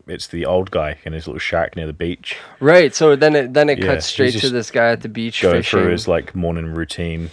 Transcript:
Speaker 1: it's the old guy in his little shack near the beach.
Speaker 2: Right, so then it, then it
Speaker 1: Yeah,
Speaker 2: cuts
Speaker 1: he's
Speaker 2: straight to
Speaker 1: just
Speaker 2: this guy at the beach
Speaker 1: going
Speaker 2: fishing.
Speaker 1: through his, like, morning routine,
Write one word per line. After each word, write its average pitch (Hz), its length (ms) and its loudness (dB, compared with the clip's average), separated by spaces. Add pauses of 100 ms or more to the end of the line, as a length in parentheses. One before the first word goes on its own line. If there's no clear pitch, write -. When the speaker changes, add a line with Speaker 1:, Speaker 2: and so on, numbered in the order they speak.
Speaker 1:
it's - 200 -12
the 82 180 -8
old 92 260 0
guy 76 320 -4
in 80 100 -8
his 80 140 -10
little 67 120 -10
shack - 360 -4
near 80 120 -6
the 78 60 -8
beach. - 440 -8 (220)
Speaker 2:
Right, 156 340 6
so 151 220 4
then 151 200 4
it, 127 200 0
then 147 140 6
it 139 100 0
Speaker 1:
Yeah, 95 80 -2
Speaker 2:
cuts 82 180 -2
Speaker 1:
he's - 80 -6
Speaker 2:
straight 127 200 2
to 110 60 -4
Speaker 1:
just 123 140 -2
Speaker 2:
this 120 180 -4
guy 117 200 2
at 113 100 -4
the 113 80 -10
beach 113 320 -6
Speaker 1:
going 87 160 4
Speaker 2:
fishing. - 220 0
Speaker 1:
through 90 120 2
his, 87 160 -2
like, 85 280 -2
morning 82 320 -4
routine, 82 640 -6